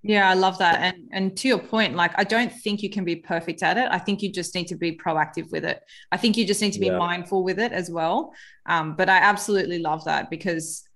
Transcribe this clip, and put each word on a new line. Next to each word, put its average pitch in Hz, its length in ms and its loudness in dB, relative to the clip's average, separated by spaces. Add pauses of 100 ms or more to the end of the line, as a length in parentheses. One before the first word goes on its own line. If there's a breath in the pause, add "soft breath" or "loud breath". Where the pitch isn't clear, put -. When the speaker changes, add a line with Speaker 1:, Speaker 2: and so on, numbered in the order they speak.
Speaker 1:
Yeah, 202 260 4
I 185 60 6
love 190 240 2
that. 170 220 4
And, 180 300 -4
and 190 260 -2
to 262 100 -2
your 233 100 4
point, 220 380 0
like, 175 200 2
I 208 80 2
don't 226 280 0
think 208 320 -6
you 196 80 -4
can 196 120 -4
be 170 120 -2
perfect 170 480 -6
at 175 140 2
it. 247 120 2
I 180 80 0
think 202 240 -2
you 190 100 -4
just 175 220 -6
need 175 140 -4
to 175 80 -8
be 165 200 -4
proactive 165 560 -4
with 160 140 -4
it. - 160 -4 (300 loud breath)
I 180 60 0
think 220 200 2
you 226 80 2
just 196 160 0
need 208 120 0
to 202 60 -8
be 190 80 0
Speaker 2:
Yeah. 185 100 0
Speaker 1:
mindful 175 460 -2
with 185 160 -2
it 233 120 -2
as 170 180 -6
well. 170 420 -2 (360 loud breath)
Um, 156 280 -2
but 185 140 2
I 190 80 8
absolutely 190 640 2
love 156 260 -2
that 156 240 -2
because 165 540 -6 (120)